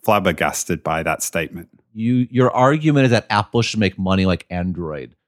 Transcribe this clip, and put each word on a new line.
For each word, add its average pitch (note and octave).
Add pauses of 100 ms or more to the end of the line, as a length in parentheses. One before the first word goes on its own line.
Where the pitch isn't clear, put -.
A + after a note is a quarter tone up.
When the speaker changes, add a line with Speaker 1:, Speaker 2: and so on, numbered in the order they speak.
Speaker 1:
flabbergasted F2+
by D#2+
that D#2+
statement. E2+ (240)
Speaker 2:
You, A#2+
your B2
argument C#3+
is A#2+
that A2+
Apple G#2+
should A2
make F#2+
money F#2+
like F2+
Android E2+ (120)